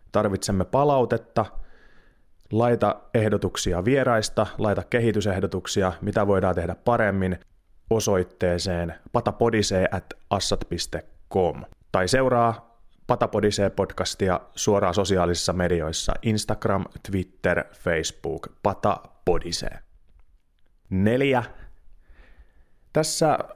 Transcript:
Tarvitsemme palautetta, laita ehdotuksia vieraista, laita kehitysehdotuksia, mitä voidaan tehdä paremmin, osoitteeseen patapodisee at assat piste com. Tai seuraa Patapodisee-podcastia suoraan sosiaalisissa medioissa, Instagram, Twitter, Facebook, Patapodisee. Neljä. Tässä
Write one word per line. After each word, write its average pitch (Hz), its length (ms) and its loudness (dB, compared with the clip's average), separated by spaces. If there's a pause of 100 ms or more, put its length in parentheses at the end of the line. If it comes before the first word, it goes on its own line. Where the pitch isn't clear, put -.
(120)
Tarvitsemme 98 520 0
palautetta, 123 840 0 (1080)
laita 110 480 2 (140)
ehdotuksia 101 680 0
vieraista, 117 640 2 (120)
laita 101 240 0
kehitysehdotuksia, 98 1160 0
mitä 101 260 0
voidaan 95 280 2
tehdä 85 300 -4
paremmin, 98 540 0 (520)
osoitteeseen 90 1040 0 (180)
patapodisee 107 800 2
at 95 120 -4 (260)
assat 101 380 -2
piste - 360 -6 (280)
com. 87 320 0 (280)
Tai 92 160 2
seuraa 120 600 2 (440)
Patapodisee-podcastia 98 1300 0 (140)
suoraan 101 400 2
sosiaalisissa 90 580 2
medioissa, 85 600 0 (100)
Instagram, 107 600 0 (260)
Twitter, 92 540 -2 (100)
Facebook, 80 720 -4 (140)
Patapodisee. - 1160 -2 (1120)
Neljä. 117 540 2 (1500)
Tässä 156 460 2 (180)